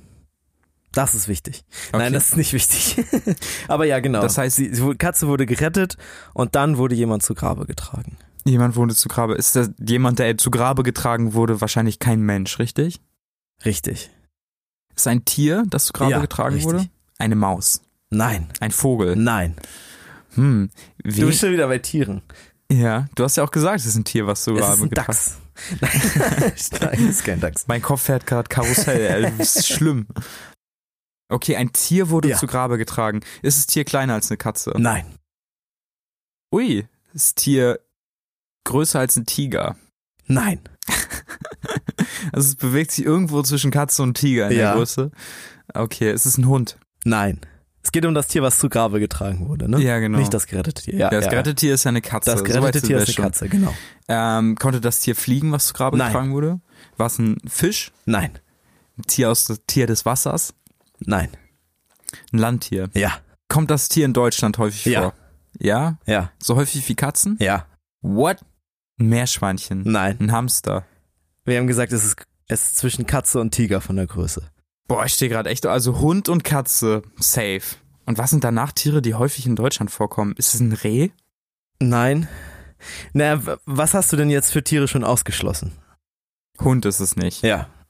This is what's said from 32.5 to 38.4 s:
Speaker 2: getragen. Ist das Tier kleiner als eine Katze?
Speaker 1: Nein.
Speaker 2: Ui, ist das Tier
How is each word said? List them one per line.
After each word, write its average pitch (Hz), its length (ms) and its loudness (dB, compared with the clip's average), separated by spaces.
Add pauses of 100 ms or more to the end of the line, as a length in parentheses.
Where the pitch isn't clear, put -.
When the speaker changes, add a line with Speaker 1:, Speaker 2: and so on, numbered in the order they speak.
Speaker 2:
getragen. 110 420 -2 (220)
Ist 143 160 2
das - 80 -2
Tier 151 180 0
kleiner 131 300 0
als 107 160 -2
eine 107 60 -4
Katze? - 400 -6
Speaker 1:
Nein. 113 280 0 (1500)
Speaker 2:
Ui, 170 360 0 (260)
ist 156 140 -2
das - 80 -2
Tier 131 440 2 (840)